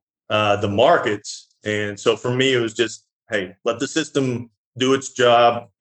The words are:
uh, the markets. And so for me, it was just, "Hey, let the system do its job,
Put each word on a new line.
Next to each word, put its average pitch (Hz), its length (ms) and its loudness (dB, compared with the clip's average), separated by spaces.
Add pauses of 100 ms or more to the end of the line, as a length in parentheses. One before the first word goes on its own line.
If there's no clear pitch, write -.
(300)
uh, 107 260 2
the 101 120 -2
markets. 113 800 0 (160)
And 104 340 -6
so 113 180 0
for 123 180 -4
me, 131 200 2
it 120 60 2
was 113 140 -4
just, 117 300 -4 (260)
"Hey, 95 240 -4 (100)
let 117 140 -2
the 135 100 -4
system 131 640 -4 (280)
do 131 160 2
its 135 160 -4
job, 120 580 4 (120)